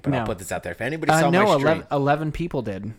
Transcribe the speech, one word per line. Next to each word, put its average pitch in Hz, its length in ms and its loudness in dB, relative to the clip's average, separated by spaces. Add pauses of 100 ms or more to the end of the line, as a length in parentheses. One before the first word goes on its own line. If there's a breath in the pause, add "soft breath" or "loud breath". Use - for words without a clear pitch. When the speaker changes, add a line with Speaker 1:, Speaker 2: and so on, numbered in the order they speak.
Speaker 1:
But 147 100 0
I'll 127 80 -2
Speaker 2:
No. 110 60 -4
Speaker 1:
put 110 100 -4
this 92 140 -14
out 87 120 -4
there. 92 100 -8
If - 80 -12
anybody 156 300 -2
Speaker 2:
Uh, 160 100 6
Speaker 1:
saw 143 100 4
Speaker 2:
no, 185 140 4
Speaker 1:
my - 0 - (100)
stream, 139 120 2
Speaker 2:
eleven, 165 240 0
eleven 147 400 2
people 165 300 -4
did. 104 380 -8